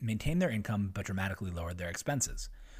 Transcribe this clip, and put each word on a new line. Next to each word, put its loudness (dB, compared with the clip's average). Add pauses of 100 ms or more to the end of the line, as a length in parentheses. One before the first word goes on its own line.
maintain 2
their 6
income 2
but -4
dramatically -2
lowered -4
their -2
expenses. -2 (300)